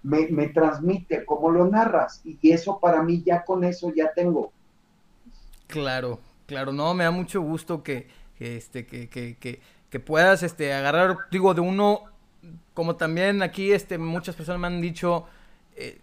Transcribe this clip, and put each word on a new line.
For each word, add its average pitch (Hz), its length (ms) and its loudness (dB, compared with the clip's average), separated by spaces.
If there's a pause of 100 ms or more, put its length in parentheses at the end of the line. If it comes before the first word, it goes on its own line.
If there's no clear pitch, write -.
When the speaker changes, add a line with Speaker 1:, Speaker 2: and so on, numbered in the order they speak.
Speaker 1:
me, 156 220 2
me 147 220 0
transmite 160 760 0
cómo 151 240 0
lo 175 160 4
narras, 202 580 0
y 156 280 4
eso 165 280 0
para 165 220 4
mí 170 240 0
ya 170 180 2
con 185 200 -2
eso 175 300 -2
ya 156 200 0
tengo. 175 380 0 (1160)
Speaker 2:
Claro, 127 520 -4 (260)
claro, 135 260 -6
no, 151 220 -2
me 180 120 0
da 165 60 2
mucho 180 300 -4
gusto 160 400 -6
que, 131 260 -8 (300)
que, 120 180 -10
este, 120 300 -14
que, 123 240 -16
que, 120 280 -12
que, 123 240 -12 (280)
que 131 100 -8
puedas, 175 440 4
este, 156 300 -4
agarrar, 151 440 2 (140)
digo, 185 240 4
de 175 60 0
uno, 202 400 2 (760)
como 165 200 -2
también 175 460 0
aquí, 190 300 0
este, 196 260 0
muchas 165 380 -6
personas 175 260 -8
me 175 60 -2
han 175 120 -4
dicho, 170 460 -2 (500)
eh, - 280 -14